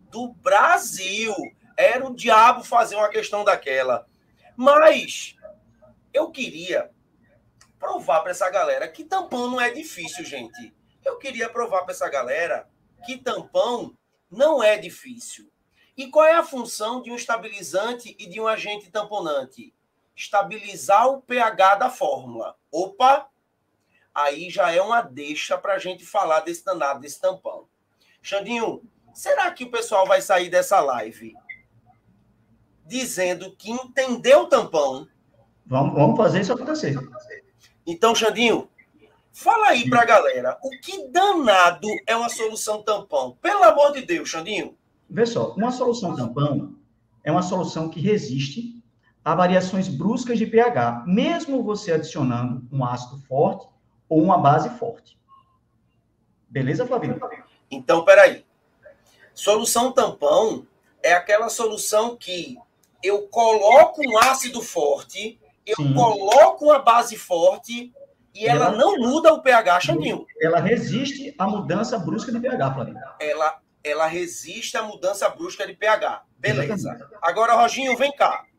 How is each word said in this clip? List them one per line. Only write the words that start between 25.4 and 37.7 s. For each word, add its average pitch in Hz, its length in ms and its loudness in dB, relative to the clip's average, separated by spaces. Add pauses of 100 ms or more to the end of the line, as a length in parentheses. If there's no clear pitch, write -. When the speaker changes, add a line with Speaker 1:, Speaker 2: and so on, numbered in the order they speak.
Speaker 1:
pra 190 220 -4
gente 180 260 -10
falar 165 360 0
desse 170 240 -10
danado, 156 340 -4
desse 143 220 -18
tampão. 180 460 -6 (540)
Xandinho, 202 600 -6 (320)
será 392 380 -2
que - 100 -16
o 247 80 -14
pessoal 220 340 0
vai 190 160 4
sair 180 300 0
dessa 180 300 2
live 113 540 -6 (1500)
dizendo 185 720 -6
que - 160 -16
entendeu 254 720 2
o 349 60 -2
tampão? 147 600 0 (580)
Speaker 2:
Vamos, 131 300 -2
vamos 143 220 4
fazer 190 240 2
isso 202 120 -2
acontecer. 254 440 -4 (880)